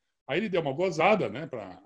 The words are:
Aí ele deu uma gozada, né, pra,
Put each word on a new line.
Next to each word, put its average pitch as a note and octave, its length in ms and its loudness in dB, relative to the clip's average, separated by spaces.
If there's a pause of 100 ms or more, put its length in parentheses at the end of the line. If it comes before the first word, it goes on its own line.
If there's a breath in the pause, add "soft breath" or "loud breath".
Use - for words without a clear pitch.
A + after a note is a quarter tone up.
(280)
Aí C#3+ 120 0
ele A3 100 -2
deu F3 120 2
uma C#3 120 0
gozada, E3 560 2
né, C3+ 180 -8
pra, F#2+ 380 -12